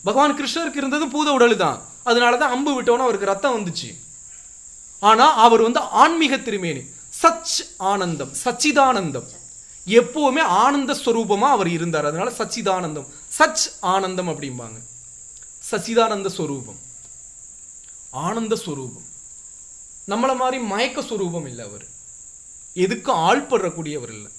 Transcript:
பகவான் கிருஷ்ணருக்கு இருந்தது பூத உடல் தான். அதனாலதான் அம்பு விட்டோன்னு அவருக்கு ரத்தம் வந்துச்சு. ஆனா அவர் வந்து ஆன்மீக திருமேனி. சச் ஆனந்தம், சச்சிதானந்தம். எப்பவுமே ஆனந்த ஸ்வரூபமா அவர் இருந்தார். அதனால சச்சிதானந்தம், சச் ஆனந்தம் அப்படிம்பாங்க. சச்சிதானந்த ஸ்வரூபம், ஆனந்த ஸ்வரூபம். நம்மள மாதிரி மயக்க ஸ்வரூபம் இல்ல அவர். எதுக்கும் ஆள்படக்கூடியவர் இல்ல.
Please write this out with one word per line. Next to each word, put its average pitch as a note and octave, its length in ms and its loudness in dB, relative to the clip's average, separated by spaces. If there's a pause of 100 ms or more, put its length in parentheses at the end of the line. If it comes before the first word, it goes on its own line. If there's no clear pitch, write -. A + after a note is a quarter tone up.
பகவான் C#4+ 400 2
கிருஷ்ணருக்கு E4 340 -4
இருந்தது C#4 300 -2
பூத D4 240 0
உடல் A#3+ 260 6
தான். D#3 240 0 (240)
அதனாலதான் B3 480 2
அம்பு C4+ 280 -2
விட்டோன்னு A#3+ 160 4
அவருக்கு A3 280 0
ரத்தம் G3 300 0
வந்துச்சு. E3 520 -8 (920)
ஆனா A3 340 6
அவர் A3+ 280 8
வந்து A#3+ 180 2
ஆன்மீக C#4+ 580 4
திருமேனி. F3 440 -4 (420)
சச் E4 360 2 (180)
ஆனந்தம், F3+ 560 -2 (120)
சச்சிதானந்தம். A#3+ 840 0 (600)
எப்பவுமே B3+ 540 2
ஆனந்த C4 520 2
ஸ்வரூபமா A3+ 560 0
அவர் G3+ 180 2
இருந்தார். E3 380 -2
அதனால E3+ 260 -2
சச்சிதானந்தம், F3+ 760 -4 (300)
சச் - 280 2 (140)
ஆனந்தம் F#3 500 -2
அப்படிம்பாங்க. B2 500 -10 (920)
சச்சிதானந்த A3 580 0
ஸ்வரூபம், C#3+ 500 -8 (1300)
ஆனந்த G#3 460 -4
ஸ்வரூபம். C3+ 520 -12 (1000)
நம்மள A#3+ 280 0
மாதிரி B3+ 280 -2
மயக்க A#3 380 -4
ஸ்வரூபம் F3 440 -6
இல்ல A#2 180 -14
அவர். G#2 220 -16 (880)
எதுக்கும் F#3+ 460 -2
ஆள்படக்கூடியவர் E3+ 880 -2
இல்ல. G#2+ 180 -16 (120)